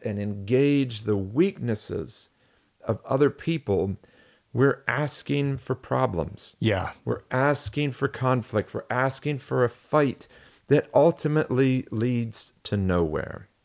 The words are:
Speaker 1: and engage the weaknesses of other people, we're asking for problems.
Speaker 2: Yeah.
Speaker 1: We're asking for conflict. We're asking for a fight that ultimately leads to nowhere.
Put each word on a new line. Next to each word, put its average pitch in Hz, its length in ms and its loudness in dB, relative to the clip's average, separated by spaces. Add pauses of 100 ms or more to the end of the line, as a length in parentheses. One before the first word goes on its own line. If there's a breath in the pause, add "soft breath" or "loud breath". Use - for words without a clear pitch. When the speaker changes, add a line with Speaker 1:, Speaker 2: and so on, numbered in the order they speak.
Speaker 1:
and 104 160 -4
engage 117 840 0
the 107 140 0
weaknesses 110 1120 -2 (560)
of 104 180 -2
other 135 280 2
people, 98 640 -2 (580 soft breath)
we're 131 340 2
asking 139 680 -2
for - 160 -6
problems. 104 840 -4
Speaker 2:
Yeah. 98 320 0 (120)
Speaker 1:
We're - 280 -4
asking 139 600 -2
for 135 140 -4
conflict. 123 680 -2
We're 110 160 -6
asking 135 480 -2
for 131 240 -2
a 117 60 2
fight - 580 -2 (400 soft breath)
that 143 260 4
ultimately 139 960 4
leads 117 640 -2 (120)
to 104 120 -2
nowhere. 87 720 0 (180)